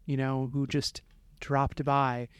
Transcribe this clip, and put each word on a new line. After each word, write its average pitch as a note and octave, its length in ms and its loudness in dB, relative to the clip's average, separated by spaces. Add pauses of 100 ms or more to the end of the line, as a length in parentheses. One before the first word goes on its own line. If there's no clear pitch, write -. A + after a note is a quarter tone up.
you C#3 140 -2
know, C3+ 340 0
who C#3 140 0
just - 340 -2 (400)
dropped C#3 460 0
by. C3 420 2 (100)